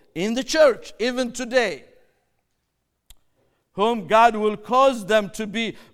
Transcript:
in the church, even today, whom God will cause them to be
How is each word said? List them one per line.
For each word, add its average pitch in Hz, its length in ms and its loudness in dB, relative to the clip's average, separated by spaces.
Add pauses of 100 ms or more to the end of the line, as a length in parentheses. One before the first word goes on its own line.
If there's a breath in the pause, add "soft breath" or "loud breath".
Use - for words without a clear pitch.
(140 soft breath)
in 202 200 -4
the 262 100 -4
church, - 560 2
even 247 320 -2
today, 233 540 -2 (1900)
whom 214 340 -2
God 226 300 4
will 214 200 -2
cause 247 480 0
them 202 260 0
to 220 180 -10
be 214 280 -6 (180 loud breath)